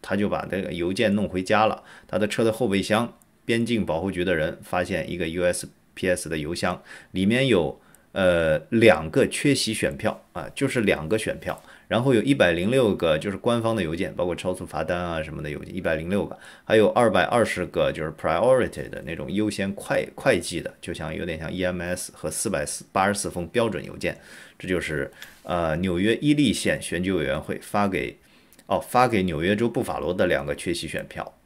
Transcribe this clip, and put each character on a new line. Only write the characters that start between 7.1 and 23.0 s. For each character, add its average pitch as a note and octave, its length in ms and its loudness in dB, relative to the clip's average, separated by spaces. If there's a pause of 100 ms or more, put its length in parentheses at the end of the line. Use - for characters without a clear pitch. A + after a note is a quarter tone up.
里 F#2+ 160 0
面 C3 220 4
有， E2+ 320 2 (320)
呃， E2+ 460 4 (120)
两 F2+ 400 6
个 A#2+ 160 4
缺 - 280 2
席 A2 200 -2
选 D2+ 220 -2
票 - 360 -4
啊， D2 220 -10
就 C#3 140 -2
是 B2+ 140 0
两 D#2 240 2
个 G#2+ 120 0
选 G2 200 -4
票， - 240 -8 (260)
然 G#2+ 140 0
后 C3+ 120 4
有 G#2+ 80 4
一 C3+ 100 2
百 F#2+ 200 4
零 F2+ 180 0
六 B2 240 4
个 D#2+ 240 2
就 G2+ 120 -4
是 F#2+ 60 -6
官 A#2+ 240 0
方 A2+ 160 0
的 G2 60 -2
邮 D#2+ 120 -2
件， F2+ 200 -4
包 F2+ 100 -2
括 F2 100 -2
超 F2+ 200 -4
速 F2+ 100 -10
罚 D#2+ 180 -6
单 F2 160 -4
啊 E2+ 240 -4
什 D2+ 120 -10
么 D2+ 80 -8
的 D2 80 -8
邮 D2 120 -8
件， F#2 140 -14
一 F#2 40 -6
百 E2 160 -2
零 D#2+ 120 -6
六 F#2+ 160 0
个， - 140 -12 (260)
还 G#2+ 120 4
有 G#2 160 8
二 A#2 200 4
百 F#2 120 6
二 A2+ 200 4
十 F2+ 220 -4
个 D#2+ 260 0
就 D#2+ 100 -6
是 D#2 100 -4
priority E2+ 760 2
的 - 160 -10
那 D#2+ 100 -8
种 - 160 -8
优 G#2 200 0
先 G2 240 -4
快-， - 280 -2 (140)
会 A#2+ 240 2
计 E2 220 -6
的， - 180 -10
就 F2 140 -8
像 D#2+ 200 -8
有 E2 120 -6
点 E2 120 -6
像 D2+ 140 -8
E F2+ 120 -4
M F2+ 180 -2
S F2+ 320 -6
和 D#2 160 -6
四 - 180 -4
百 D2+ 160 0 (280)
八 F#2+ 160 4